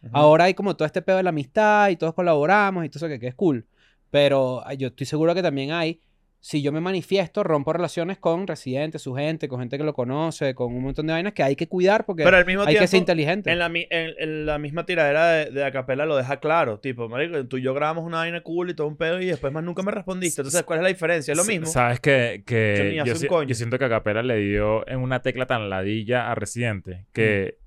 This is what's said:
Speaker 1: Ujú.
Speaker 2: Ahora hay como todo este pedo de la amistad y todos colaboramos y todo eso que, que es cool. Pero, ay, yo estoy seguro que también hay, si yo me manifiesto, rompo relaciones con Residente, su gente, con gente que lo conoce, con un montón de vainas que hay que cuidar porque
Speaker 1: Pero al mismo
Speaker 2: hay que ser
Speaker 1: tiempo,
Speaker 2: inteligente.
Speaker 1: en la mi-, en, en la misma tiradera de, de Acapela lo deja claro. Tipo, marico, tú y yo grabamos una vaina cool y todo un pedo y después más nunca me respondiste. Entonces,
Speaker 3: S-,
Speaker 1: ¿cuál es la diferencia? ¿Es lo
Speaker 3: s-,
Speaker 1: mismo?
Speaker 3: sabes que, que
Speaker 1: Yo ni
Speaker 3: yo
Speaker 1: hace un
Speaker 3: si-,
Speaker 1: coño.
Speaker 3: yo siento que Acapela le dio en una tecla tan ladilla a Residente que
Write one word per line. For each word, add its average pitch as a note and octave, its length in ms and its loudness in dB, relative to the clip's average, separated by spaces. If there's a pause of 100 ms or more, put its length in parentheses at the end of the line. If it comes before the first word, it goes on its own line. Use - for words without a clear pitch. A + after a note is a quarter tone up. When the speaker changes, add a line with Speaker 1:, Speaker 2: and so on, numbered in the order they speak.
Speaker 1:
Ujú. A2 100 -16
Speaker 2:
Ahora D3+ 320 8
hay F#3 100 4
como G3 220 -2
todo - 100 0
este F3+ 160 -2
pedo F#3+ 140 2
de F#3+ 60 2
la F#3 80 2
amistad G#3 580 4
y F3+ 80 0
todos D#3+ 180 -2
colaboramos F3+ 720 2
y - 60 -8
todo - 160 -16
eso - 20 -6
que, C#3+ 100 -8
que A#2+ 100 -8
es B2+ 60 -10
cool. D3 320 0 (440)
Pero, C3+ 560 4
ay, C#3 100 -10
yo C3 120 -4
estoy B2+ 180 -8
seguro D#3+ 280 2
que F#3 80 -2
también C#3+ 300 -2
hay, E3 280 -4 (400)
si D3+ 220 -4
yo C#3 80 0
me D#3 100 -2
manifiesto, F#3 640 -2
rompo D#3 300 0
relaciones E3+ 460 -4
con F3 280 0
Residente, D3+ 540 -6
su C3 160 -8
gente, D3+ 320 -4
con B2+ 100 -8
gente B2 180 -6
que C#3 60 -4
lo D3+ 100 -2
conoce, D3 600 -2
con B2 180 -4
un B2 120 -4
montón D3+ 240 -4
de D#3+ 40 0
vainas F3 200 -2
que - 100 -2
hay C#3 140 2
que E3+ 100 -4
cuidar F#3+ 400 2
porque E3+ 160 -2
Speaker 1:
Pero F3+ 140 8
al F3+ 100 6
mismo F#3 160 0
Speaker 2:
hay G#3 120 2
que G#3+ 40 6
ser F#3 120 6
Speaker 1:
tiempo, F#3 120 6
Speaker 2:
inteligente. E3+ 480 0
Speaker 1:
en E3+ 80 2
la E3+ 100 0
mi-, E3+ 220 -4
en, E3 280 -2
en D#3 280 -6
la D3+ 120 0
misma D3 280 -6
tiradera D#3+ 460 4
de, D3+ 180 0
de C#3 140 -2
Acapela C3+ 420 -2
lo D#3 100 0
deja C3 220 -2
claro. D3+ 400 0
Tipo, A#2+ 300 -6
marico, C#3+ 380 -4
tú C3 120 -8
y B2+ 40 -6
yo C3 120 0
grabamos D#3 300 -2
una E3 140 -6
vaina E3+ 240 -4
cool F3 280 -4
y F3 40 -6
todo D3+ 120 -4
un D3+ 100 -8
pedo E3+ 240 -2
y F#3 60 -4
después C#3+ 260 -4
más D#3+ 120 -6
nunca F3 180 -6
me G3 80 -2
respondiste. F#3 520 -6
Entonces, C#3+ 180 -2
Speaker 3:
S-, D#3+ 40 -4
Speaker 1:
¿cuál E3 140 -4
es E3 60 -2
la F#3 60 4
diferencia? E3 420 -2
¿Es D3 40 0
lo E3+ 60 0
Speaker 3:
s-, G#3+ 80 0
Speaker 1:
mismo? E3 160 -2
Speaker 3:
sabes A#2+ 320 0
que, A#2+ 480 2
que A2 320 2
Speaker 1:
Yo G2+ 60 2
ni G2+ 140 0
Speaker 3:
yo D3+ 40 -2
Speaker 1:
hace B2 100 0
un A2 60 -2
Speaker 3:
si-, C#3 80 -4
Speaker 1:
coño. D3+ 220 0
Speaker 3:
yo B2+ 80 0
siento A#2 200 -2
que C3 100 0
Acapela A2 360 0
le B2 140 0
dio G#2 520 0
en B2+ 120 -6
una B2+ 220 -2
tecla B2+ 240 -2
tan A2 220 -2
ladilla G#2+ 640 -2
a A2+ 60 -2
Residente G#2 760 -6
que G#2 540 0